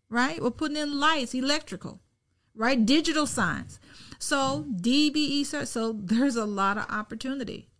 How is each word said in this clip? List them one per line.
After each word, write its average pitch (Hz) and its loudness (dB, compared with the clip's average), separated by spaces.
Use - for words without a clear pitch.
right? 262 0
We're 247 0
putting 294 -4
in 294 -2
lights, 294 2
electrical, 269 -4
right? 240 2
Digital 302 4
signs. 165 -4
So 277 0
D 254 4
B 285 0
E - 2
cert-, 285 -4
so 226 -2
there's 226 2
a 220 -2
lot 196 0
of - -6
opportunity 233 -6